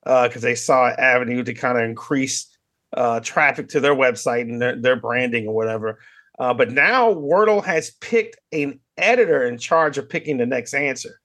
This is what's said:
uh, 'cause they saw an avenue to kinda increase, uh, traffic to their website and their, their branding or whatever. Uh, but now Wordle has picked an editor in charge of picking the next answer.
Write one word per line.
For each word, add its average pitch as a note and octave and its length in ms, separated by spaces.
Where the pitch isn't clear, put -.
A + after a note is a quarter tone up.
uh, B2+ 240
'cause A#2+ 140
they B2 120
saw B2+ 340
an - 100
avenue B2 440
to A#2+ 120
kinda B2 280
increase, C3 640
uh, A#2 280
traffic C#3+ 480
to D3 120
their C#3+ 140
website B2 480
and A#2 180
their, B2 160
their B2+ 200
branding A#2 520
or A2 60
whatever. A2 440
Uh, B2 140
but A#2+ 180
now G#3 440
Wordle G3 500
has D#3+ 280
picked A3+ 340
an C#3+ 260
editor F3 480
in A#2+ 100
charge D3+ 400
of C#3 100
picking D3+ 300
the A#2+ 80
next B2 300
answer. C#3 500